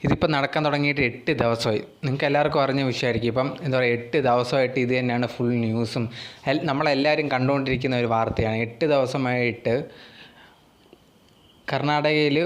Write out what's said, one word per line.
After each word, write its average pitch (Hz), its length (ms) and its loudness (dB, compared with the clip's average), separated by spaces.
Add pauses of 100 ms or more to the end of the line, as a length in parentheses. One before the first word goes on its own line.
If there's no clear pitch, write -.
ഇതിപ്പോൾ 151 280 2
നടക്കാൻ 143 320 0
തുടങ്ങിയിട്ട് 143 380 2
എട്ട് 123 300 -2
ദിവസമായി. 117 480 0 (240)
നിങ്ങൾക്ക് 139 220 -2
എല്ലാവർക്കും 147 360 2
അറിഞ്ഞ 135 220 2
വിഷയമായിരിക്കും. 117 480 0
ഇപ്പം 131 160 0 (140)
എന്താ 135 160 -2
പറയുക, 120 200 2
എട്ട് 120 200 -4
ദിവസമായിട്ട് 123 640 2
ഇത് 123 140 0
തന്നെയാണ് 123 340 0
ഫുൾ 120 260 -2 (100)
ന്യൂസും. 113 400 -2 (440)
എൽ-, 151 180 0
നമ്മളെല്ലാവരും 147 680 0
കണ്ടുകൊണ്ടിരിക്കുന്ന 131 680 0
ഒരു 117 160 0
വാർത്തയാണ്. 113 440 0
എട്ട് 117 280 -4
ദിവസമായിട്ട് 123 880 0 (1900)
കർണാടകയിൽ 147 800 2